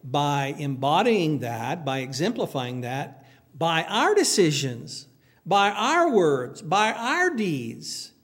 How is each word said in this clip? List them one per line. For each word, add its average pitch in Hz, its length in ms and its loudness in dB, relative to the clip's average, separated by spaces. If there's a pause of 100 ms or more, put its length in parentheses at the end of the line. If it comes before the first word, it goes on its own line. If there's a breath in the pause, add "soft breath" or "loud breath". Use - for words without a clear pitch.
By 143 540 -2
embodying 151 800 2
that, 120 440 -6
by 135 140 -2
exemplifying 135 840 -4
that, 127 440 -8 (260 soft breath)
by 165 320 0
our 294 300 2
decisions, 143 960 0 (360 soft breath)
by 202 280 4
our 302 380 2
words, 143 520 2
by 208 300 2
our 294 380 0
deeds. 143 840 -6 (120)